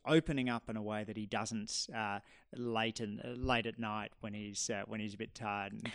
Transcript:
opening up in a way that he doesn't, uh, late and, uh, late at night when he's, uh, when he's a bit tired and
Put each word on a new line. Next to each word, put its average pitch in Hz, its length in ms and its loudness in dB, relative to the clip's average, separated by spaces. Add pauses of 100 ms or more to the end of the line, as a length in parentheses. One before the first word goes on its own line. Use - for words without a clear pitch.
opening 147 460 6
up 117 180 0
in 110 80 -2
a 107 60 0
way 107 200 0
that 107 140 -6
he 107 80 -2
doesn't, 107 640 -2 (100)
uh, 101 220 0 (360)
late 113 460 0
and, 107 240 -2
uh, 123 40 -6
late 123 360 2
at 117 140 -4
night 107 320 -2 (100)
when 104 140 -6
he's, 104 340 -4
uh, 101 200 0
when 107 120 -4
he's 104 140 -4
a - 20 -10
bit 107 180 -6
tired 104 380 -2
and 110 220 2